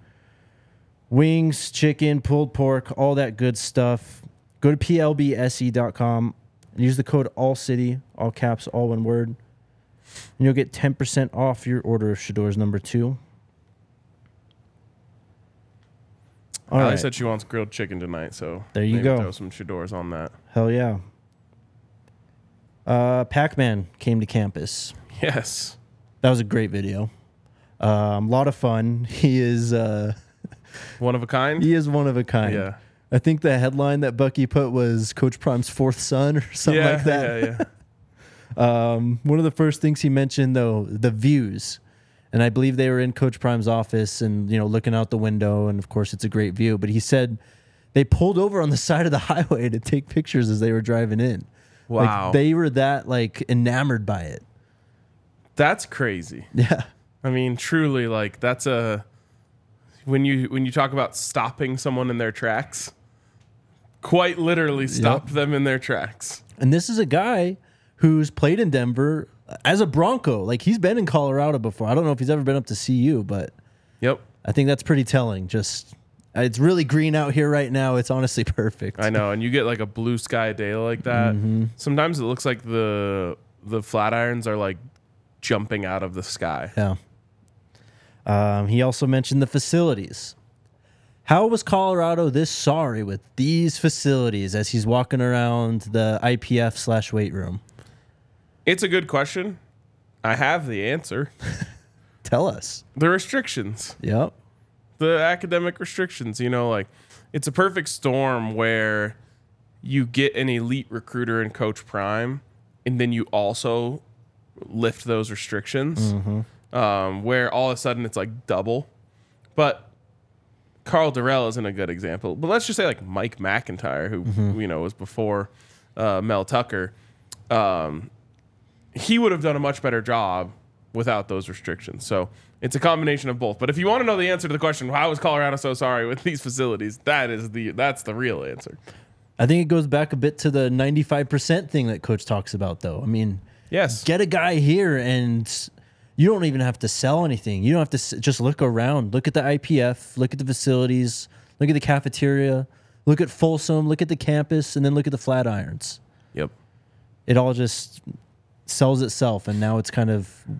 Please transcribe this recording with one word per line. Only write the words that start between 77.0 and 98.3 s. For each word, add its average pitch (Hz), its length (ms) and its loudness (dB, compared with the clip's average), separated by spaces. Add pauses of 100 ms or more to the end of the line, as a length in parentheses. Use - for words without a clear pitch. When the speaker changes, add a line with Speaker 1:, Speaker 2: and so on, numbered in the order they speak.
Speaker 1:
out 143 180 0
here 147 160 2
right 143 220 0
now. 131 240 2
It's 123 160 0
honestly 127 320 0
<laughs> - 0 -
perfect. 104 580 -4
Speaker 2:
I 107 80 2
know, 104 220 0
and 107 100 -2
you 117 80 -2
get, 127 160 2
like, 120 140 0
a 107 80 -4
blue 113 320 -2
sky 113 340 -2
day 104 220 -4
like 113 300 -4
that. 110 280 2
Speaker 1:
Mm-hmm. 110 300 0 (120)
Speaker 2:
Sometimes 151 440 0
it 120 60 -2
looks 123 200 -2
like 123 160 -2
the, 104 760 -2 (280)
the 107 160 -4
Flatirons 117 640 -2
are, 107 120 -2
like, 98 200 -4 (640)
jumping 107 420 -2
out 92 200 -4
of 90 100 -6
the 90 80 -8
sky. 80 560 -6
Speaker 1:
Yeah. 98 180 2 (1300)
Um, 104 420 2
he 117 140 2
also 127 260 0
mentioned 131 340 2
the 131 60 2
facilities. 143 880 -2 (880)
How 180 240 4
was 226 160 0
Colorado 170 640 2
this 151 200 2
sorry 143 540 0
with 98 180 -6 (140)
these 160 420 2
facilities 120 800 0
as 104 140 0
he's 110 160 0
walking 123 360 2
around 120 600 0
the 110 400 0
I 123 160 2
P 120 220 0
F 117 180 0
slash 113 340 -2
weight 107 220 -2
room? 92 280 -6 (1040)